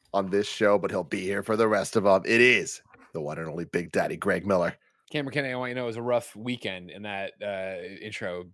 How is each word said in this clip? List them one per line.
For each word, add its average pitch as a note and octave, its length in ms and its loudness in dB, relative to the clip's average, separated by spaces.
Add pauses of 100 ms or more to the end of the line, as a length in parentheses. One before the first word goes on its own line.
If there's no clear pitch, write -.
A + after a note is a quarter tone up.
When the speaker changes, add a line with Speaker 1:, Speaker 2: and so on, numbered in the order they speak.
(120)
Speaker 1:
on G2 180 0
this G2+ 180 2
show, G#2 300 4
but G2 120 -2
he'll F#2+ 140 -2
be G2 160 -4
here G2 220 -2
for A2 140 0
the A2+ 120 4
rest G2+ 280 2
of G2+ 100 2
'em. F#2+ 200 6
It A#2 160 6
is A#2 400 4 (320)
the E2 80 -4
one D2+ 160 -6
and D#2+ 100 -8
only E2 160 -6
Big E2+ 280 -4
Daddy E2 240 0
Greg G2 300 -2
Miller. F2+ 280 2 (360)
Speaker 2:
Cameron C#3 220 -4
Kennedy, C3+ 220 -2
I - 20 -4
want B2+ 140 -4
you B2 40 -6
to B2+ 60 -4
know B2 40 -4
it A#2+ 40 -2
was A2+ 80 -4
a A#2+ 60 -8
rough A#2+ 340 0
weekend, G#2 540 -6
and G2+ 160 -12
that, G2 260 -6 (100)
uh, F#2+ 340 -6 (260)
intro F#2 520 -8